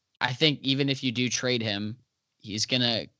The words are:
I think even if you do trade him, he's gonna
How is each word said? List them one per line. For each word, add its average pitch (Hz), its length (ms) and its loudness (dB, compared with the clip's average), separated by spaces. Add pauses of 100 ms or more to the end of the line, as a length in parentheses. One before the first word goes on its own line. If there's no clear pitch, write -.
(200)
I 127 120 0
think 151 300 2
even 135 260 2
if 135 160 -2
you 127 80 0
do 123 160 0
trade 123 340 0
him, 107 340 -4 (420)
he's 107 280 -4
gonna 120 400 0 (140)